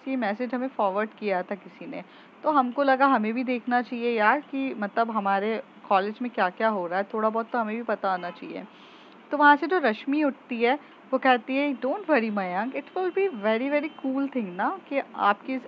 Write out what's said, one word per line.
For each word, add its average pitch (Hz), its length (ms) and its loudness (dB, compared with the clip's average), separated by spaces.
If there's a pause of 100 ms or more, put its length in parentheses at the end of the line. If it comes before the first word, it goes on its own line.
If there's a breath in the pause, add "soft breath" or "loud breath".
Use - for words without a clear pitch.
ये 269 80 -2
message 233 400 -4
हमें 254 120 -4
forward 214 420 -2
किया 190 340 -4
था 196 120 -8
किसी 185 300 -16
ने, 175 180 -12 (400 loud breath)
तो 302 80 0
हमको 262 320 2
लगा 269 220 4
हमें 226 280 2
भी 254 100 -4
देखना 247 380 -2
चाहिए 240 360 -2
यार 220 220 4
कि 269 340 -6
मतलब 226 380 -2
हमारे 202 520 0 (260)
college 202 320 2
में 247 100 -6
क्या-क्या 208 360 0
हो 196 200 -2
रहा 175 120 -2
है, 202 140 -2
थोड़ा 220 160 0
बहुत 226 220 -4
तो 240 80 -2
हमें 220 180 -4
भी 240 60 -6
पता 208 280 -2
होना 175 180 -4
चाहिए।" 180 340 -12 (680 loud breath)
तो 294 60 -2
वहाँ 294 180 10
से 302 120 0
जो 277 100 2
रश्मि 277 460 2
उठती 240 400 -2
है, 262 160 2 (320 loud breath)
वो 262 80 2
कहती 262 380 2
है, 285 160 0
"Don't 294 320 -4
worry 226 260 2
Mayank, 202 420 -4
it 277 100 -8
will 370 340 -4
be 392 120 2
very, 226 420 -2
very 294 180 0
cool 277 380 -4
thing 262 160 -4
ना 208 360 -4 (100)
कि 277 120 -2 (140)
आपकी, 208 520 0